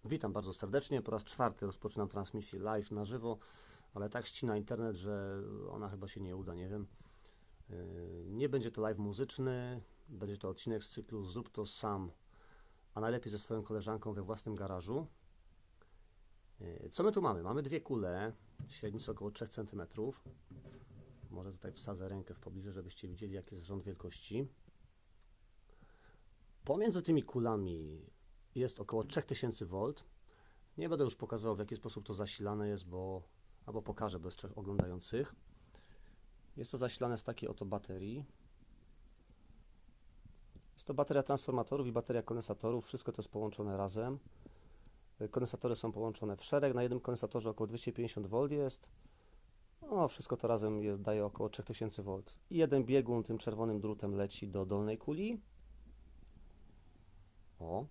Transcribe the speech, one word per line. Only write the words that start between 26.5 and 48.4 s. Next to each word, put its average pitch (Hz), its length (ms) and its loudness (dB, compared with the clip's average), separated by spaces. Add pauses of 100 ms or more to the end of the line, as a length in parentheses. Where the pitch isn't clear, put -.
Pomiędzy 180 380 4
tymi 165 220 8
kulami 90 840 2 (500)
jest 123 240 2
około 110 240 2
trzech - 220 0
tysięcy 117 400 0
volt. 95 380 0 (720)
Nie 160 120 0
będę 156 140 6
już 120 120 4
pokazywał, 110 400 0
w 95 40 -4
jaki 107 160 -2
sposób 107 300 -6
to 110 80 -4
zasilane 104 540 0
jest, 101 180 -2
bo, 92 360 -4 (440)
albo 110 160 -2
pokażę 104 380 0
bez 87 160 -6
trzech 101 220 -10
oglądających. 98 800 0 (1200)
Jest 127 140 -4
to 135 60 -2
zasilane 120 400 2
z - 60 -4
takiej - 260 -2
oto 104 160 -4
baterii. 101 600 -2 (2500)
Jest - 140 -14
to 147 60 0
bateria 139 300 6
transformatorów 131 640 4
i 120 40 2
bateria 117 320 4
kondensatorów. 113 640 0
Wszystko - 260 -4
to - 100 -4
jest - 100 -6
połączone 104 460 0
razem. 107 420 2 (1120)
Kondensatory 123 440 2
są 113 160 0
połączone 107 460 0
w - 60 -8
szereg. 143 300 6
Na 123 100 4
jednym 123 160 4
kondensatorze 117 500 0
około 110 180 2
dwieście 117 260 -2
pięćdziesiąt 113 340 0
volt 127 240 4